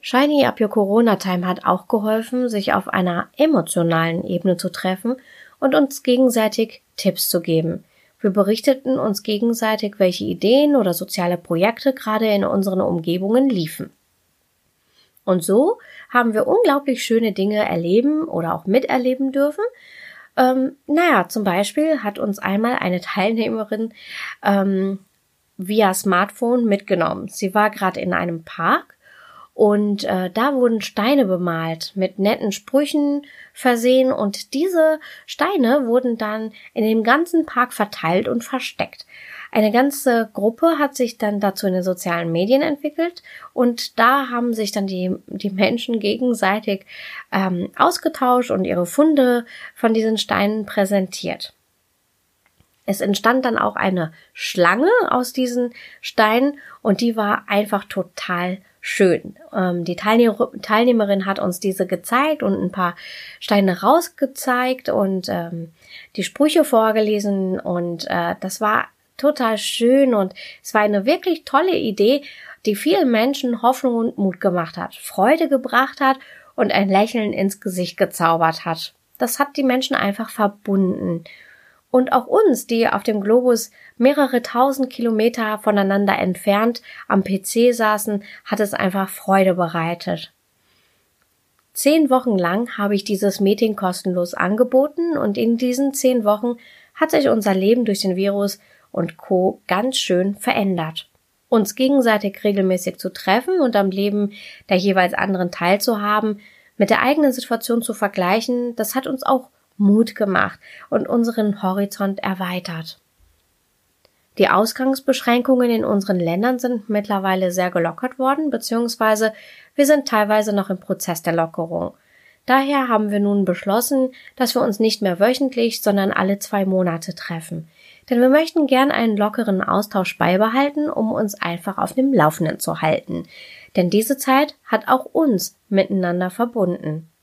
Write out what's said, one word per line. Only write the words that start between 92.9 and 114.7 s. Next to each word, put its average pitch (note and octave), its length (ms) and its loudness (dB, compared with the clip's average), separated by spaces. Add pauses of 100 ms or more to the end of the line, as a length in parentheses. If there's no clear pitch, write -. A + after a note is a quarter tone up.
ich G3 100 -2
dieses G3 340 -2
Meeting G#3 380 2
kostenlos F3+ 560 -2
angeboten C4 840 0
und A3 200 -2
in A#3 180 2
diesen B3+ 380 -2
zehn B3+ 320 0
Wochen G#3+ 320 0 (380)
hat D#4+ 160 -2
sich C4+ 180 2
unser G#3 240 2
Leben G#3+ 320 2
durch G3+ 160 -2
den F#3 160 -2
Virus G3+ 420 -2 (320)
und D#3+ 240 -4
Co. F#3 520 -2
ganz A#3 300 -2
schön F#3+ 380 0
verändert. F3 720 -4 (400)
Uns A3 280 0
gegenseitig A#3 680 2
regelmäßig F#3+ 540 0
zu - 160 -8
treffen B3+ 480 0
und A#3+ 160 0
am G3 120 2
Leben G3+ 440 -2 (340)
der F#3+ 100 0
jeweils F#3 360 2
anderen F3+ 360 0
teilzuhaben, G#3 920 0 (340)
mit G#3 140 2
der A3 120 4
eigenen C#4+ 300 4
Situation A#3 500 -4
zu A#3 120 -6
vergleichen, A3 800 -2
das - 200 -6
hat C4 120 -4
uns C4 160 -6
auch C4 240 0 (300)
Mut G#3 380 4
gemacht G3 440 -2 (300)
und G3+ 180 -2
unseren A3+ 540 0
Horizont G3 580 -4
erweitert. F3+ 800 -8 (1400)
Die G#3+ 120 4
Ausgangsbeschränkungen B3 1200 0